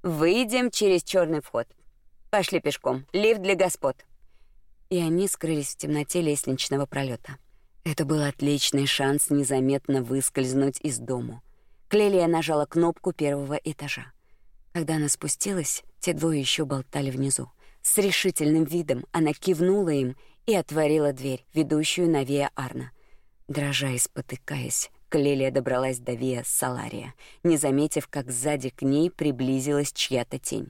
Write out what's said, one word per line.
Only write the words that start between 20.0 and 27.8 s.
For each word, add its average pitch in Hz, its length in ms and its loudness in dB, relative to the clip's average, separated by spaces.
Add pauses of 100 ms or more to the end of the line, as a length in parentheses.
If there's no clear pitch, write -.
и 220 100 2
отворила 151 580 2
дверь, 131 400 -6
ведущую 156 560 2
на 143 140 2
Виа 139 320 0
Арна. 127 360 -8 (560)
Дрожа 143 420 -2
и 123 80 -2
спотыкаясь, - 920 -6 (180)
Клелия 139 420 2
добралась 127 480 0
до 123 140 -6
Виа 120 320 -4
Салария, 127 680 -4 (300)
не 165 140 4
заметив, 143 500 0